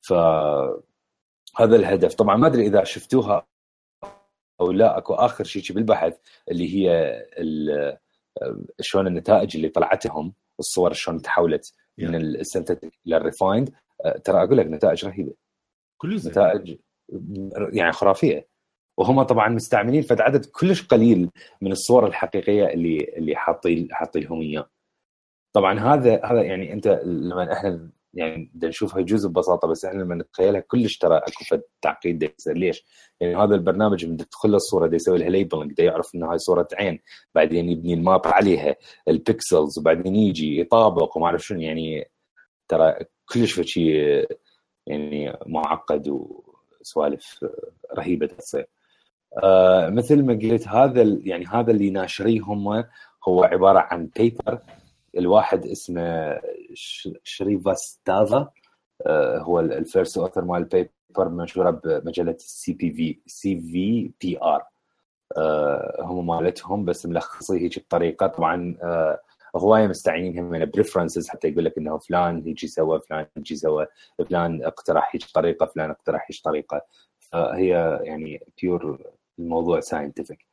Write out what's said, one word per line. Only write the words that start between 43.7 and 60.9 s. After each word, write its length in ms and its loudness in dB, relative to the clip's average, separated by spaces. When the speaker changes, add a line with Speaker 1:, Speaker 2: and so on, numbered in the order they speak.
Speaker 1:
يعني 600 -6
معقد 600 -4
وسوالف 1400 -8
رهيبة 280 -2
تصير. 420 -8
آه، 460 8
مثل 340 4
ما 100 2
قلت، 340 0
هذا 340 4
ال-، 260 4
يعني 180 -6
هذا 260 0
اللي 180 4
ناشريه 520 -2
هم 420 -4
هو 160 4
عبارة 360 6
عن 360 -4
بيبر. 440 0
الواحد 480 2
اسمه 760 -6
ش-، 360 -14
شريفاستافا، 1300 -2
آه، 340 0
هو 200 0
ال-، 140 0
الفيرست 440 -2
اوثر 280 -4
مال 120 -2
البيبر، 720 -2